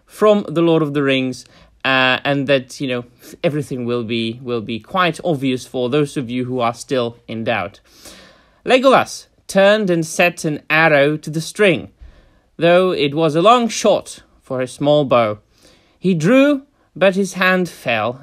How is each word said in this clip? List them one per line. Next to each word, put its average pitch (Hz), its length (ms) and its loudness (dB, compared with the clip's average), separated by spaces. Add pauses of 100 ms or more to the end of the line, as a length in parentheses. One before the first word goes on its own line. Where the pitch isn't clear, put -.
from 208 420 2
The 165 140 -2
Lord 165 200 2
of 143 120 -4
the 147 80 -2
Rings, 131 420 -2 (400)
uh, 131 400 2
and 143 220 -2
that, 135 340 -2
you 143 60 -6
know, 123 180 -6 (380)
everything 139 440 -4
will 120 180 -4
be, 113 360 -6
will 120 200 -6
be 110 180 -10
quite 170 460 -2
obvious 131 420 -4
for 123 220 -4
those 143 280 -2
of 123 140 -8
you 127 140 -6
who 123 160 -6
are 120 140 -2
still 120 420 -6 (100)
in 113 160 -10
doubt. 107 380 -6 (840)
Legolas 247 640 2 (220)
turned 196 420 2
and 165 160 0
set 175 380 -2
an 151 260 -6
arrow 151 460 4
to 151 120 -12
the 156 120 -6
string, 160 500 0 (640)
though 175 360 2
it 143 240 -2
was 160 180 0
a 170 80 0
long 233 240 4
shot - 560 -2 (180)
for 127 200 -8
a 127 80 -4
small 147 360 2
bow. 117 360 2 (580)
He 190 160 0
drew, 269 480 2 (320)
but 185 220 2
his 190 160 -2
hand 185 360 0
fell, 120 540 -4